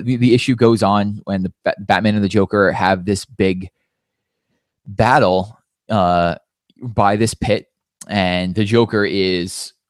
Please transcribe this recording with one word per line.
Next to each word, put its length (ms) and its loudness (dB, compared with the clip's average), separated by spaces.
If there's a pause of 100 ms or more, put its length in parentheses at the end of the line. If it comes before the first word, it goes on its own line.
the, 120 -2
the 180 4
issue 200 0
goes 280 2
on 420 0
when 160 -4
the 100 -6 (140)
Ba-, 140 -2
Batman 360 0
and 80 -2
the 60 0
Joker 420 2
have 340 0
this 200 -4
big 440 -4 (1160)
battle, 720 2 (320)
uh, 460 2 (460)
by 340 0
this 180 0
pit, 340 -2 (400)
and 480 -2
the 100 0
Joker 400 0
is 680 -4 (160)